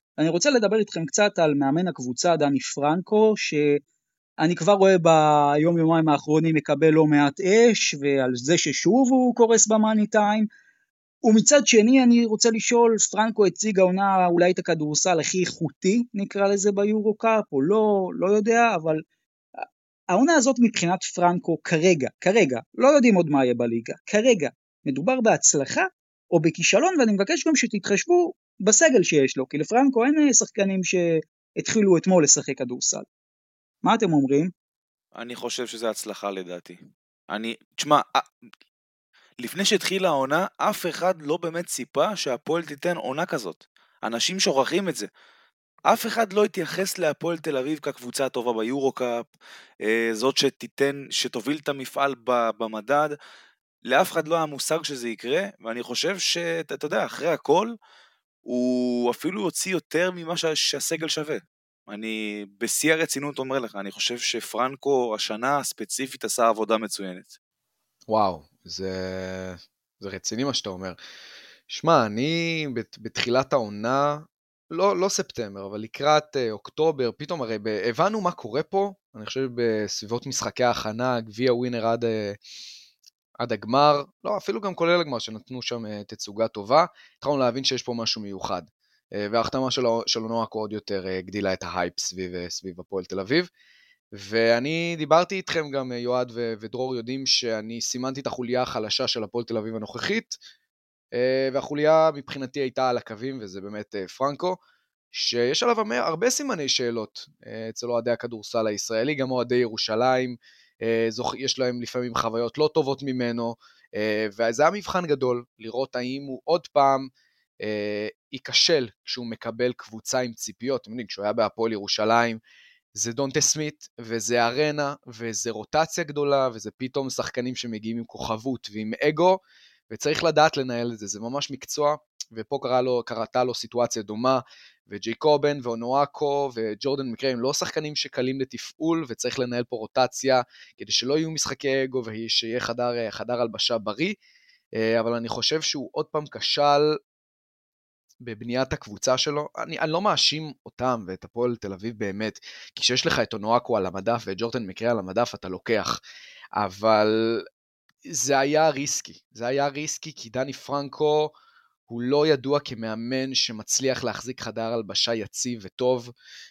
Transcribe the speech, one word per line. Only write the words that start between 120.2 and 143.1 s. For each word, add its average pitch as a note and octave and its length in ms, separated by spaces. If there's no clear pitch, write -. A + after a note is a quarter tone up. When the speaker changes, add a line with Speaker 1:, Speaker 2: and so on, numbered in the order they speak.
Speaker 3:
ציפיות. B2 480
אתם G#2+ 100
יודעים, A#2 160
כשהוא - 160
היה G#2 100
בהפועל A2+ 380
ירושלים, A2+ 680
זה A2 200
דונטה C#3 280
סמית, D3+ 460
וזה A#2 440
ארנה, D3 500
וזה A#2 440
רוטציה D#3 520
גדולה, C#3+ 500
וזה G#2+ 240
פתאום C3 320
שחקנים B2 460
שמגיעים A2+ 420
עם A2+ 80
כוכבות A#2 680
ועם G#2+ 180
אגו, E3+ 340
וצריך D3 320
לדעת D#3 340
לנהל A#2+ 360
את A2 40
זה, G#2 100
זה G2+ 120
ממש B2+ 320
מקצוע, D3 440
ופה A2+ 320
קרה B2+ 180
לו, B2 240
קרתה A2+ 380
לו B2 100
סיטואציה A#2 480
דומה, A#2 380
וג'ייקובן C#3+ 760
ואונואקו C#3 920
וג'ורדן A#2+ 560
מקרי C3 200
הם B2 80
לא C3 140
שחקנים D3+ 420
שקלים C3+ 460
לתפעול, D#3+ 640
וצריך A#2+ 320
לנהל B2 240
פה A#2+ 120
רוטציה, B2+ 640
כדי G#2 140
שלא C3+ 260
יהיו D#3+ 140
משחקי C3+ 520
אגו, C3 220
ושיהיה A2+ 540
חדר, A#2+ 500
חדר A#2 320